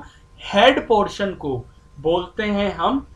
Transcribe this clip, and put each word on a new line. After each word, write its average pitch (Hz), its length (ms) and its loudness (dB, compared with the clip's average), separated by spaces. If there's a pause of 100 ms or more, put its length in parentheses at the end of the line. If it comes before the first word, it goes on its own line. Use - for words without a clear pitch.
(400)
Head 240 480 4
portion 196 460 0
को 139 220 -6 (440)
बोलते 175 440 -2
हैं 202 300 -2
हम 208 420 -2